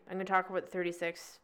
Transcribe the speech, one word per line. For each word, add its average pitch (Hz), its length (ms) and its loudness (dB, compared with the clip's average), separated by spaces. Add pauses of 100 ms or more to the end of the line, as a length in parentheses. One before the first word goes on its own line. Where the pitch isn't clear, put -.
I'm 185 60 -6
gonna 190 100 -2
talk 185 240 4
about 185 180 -2
thirty-six 175 760 -4